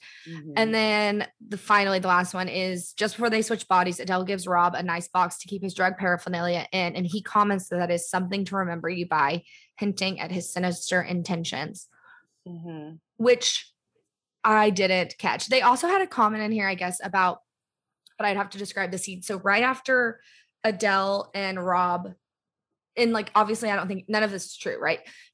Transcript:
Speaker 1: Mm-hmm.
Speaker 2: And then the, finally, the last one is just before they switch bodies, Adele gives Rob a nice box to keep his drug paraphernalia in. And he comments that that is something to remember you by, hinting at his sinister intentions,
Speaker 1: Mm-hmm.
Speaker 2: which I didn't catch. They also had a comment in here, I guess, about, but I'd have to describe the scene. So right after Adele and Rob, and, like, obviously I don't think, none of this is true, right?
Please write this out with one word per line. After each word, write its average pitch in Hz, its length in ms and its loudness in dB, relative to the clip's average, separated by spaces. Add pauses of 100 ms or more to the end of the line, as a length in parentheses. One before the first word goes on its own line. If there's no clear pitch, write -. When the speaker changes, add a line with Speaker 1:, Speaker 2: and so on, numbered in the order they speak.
(300)
Speaker 1:
Mm-hmm. 156 280 -14
Speaker 2:
And 220 180 2
then 214 520 2 (200)
the, 202 100 -8
finally, 196 420 4
the 185 80 -2
last 180 260 4
one 185 160 -4
is 180 440 -4
just 214 220 -2
before 233 140 0
they 220 120 2
switch 220 260 -4
bodies, 180 320 4
Adele 185 260 -2
gives 185 220 -4
Rob 175 280 4
a 175 80 -4
nice 175 240 -4
box 175 320 0
to - 80 -16
keep 190 160 -8
his 190 100 -6
drug 185 240 0
paraphernalia 175 760 -2
in. 180 240 0
And 180 100 -2
he 185 160 -4
comments 202 480 0
that 180 80 -2
that 175 140 0
is 170 180 -2
something 190 360 -2
to 190 120 -6
remember 170 320 -2
you 175 180 -4
by, 156 360 0 (340)
hinting 190 420 -2
at 165 120 -6
his 175 220 -6
sinister 180 480 -2
intentions, 165 880 -4 (600)
Speaker 1:
Mm-hmm. 165 500 -12 (200)
Speaker 2:
which 240 540 0 (720)
I 214 260 8
didn't 185 480 2
catch. 127 300 -2
They 247 140 4
also 247 260 4
had 381 140 4
a 370 60 0
comment 214 360 2
in 214 80 -2
here, 208 160 0
I 190 80 0
guess, 180 280 -4
about, 185 360 2 (800)
but 214 80 0
I'd 196 100 0
have 196 140 -4
to 196 60 -14
describe 196 340 -4
the 185 80 -6
scene. 180 240 -10
So - 140 -6
right 196 260 2
after 254 560 0 (460)
Adele 202 680 0
and 190 320 -4
Rob, 180 480 0 (840)
and, 233 160 4
like, 214 220 -2
obviously 214 380 2
I 202 40 0
don't 190 120 -2
think, 190 200 -8
none 214 140 0
of 214 80 2
this 196 160 -8
is - 100 -16
true, - 240 -6
right? 156 200 0 (340)